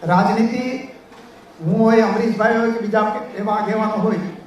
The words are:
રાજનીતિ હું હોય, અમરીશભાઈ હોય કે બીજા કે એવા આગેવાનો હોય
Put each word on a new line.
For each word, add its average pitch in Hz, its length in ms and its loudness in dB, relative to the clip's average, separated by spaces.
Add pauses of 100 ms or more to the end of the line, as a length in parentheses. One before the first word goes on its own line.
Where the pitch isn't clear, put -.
રાજનીતિ 226 800 0 (760)
હું 214 200 2
હોય, 226 160 6
અમરીશભાઈ 226 580 2
હોય 226 120 0
કે 226 100 -4
બીજા 208 220 0
કે - 340 -6
એવા 202 180 -2
આગેવાનો 214 480 -2
હોય 202 140 0 (300)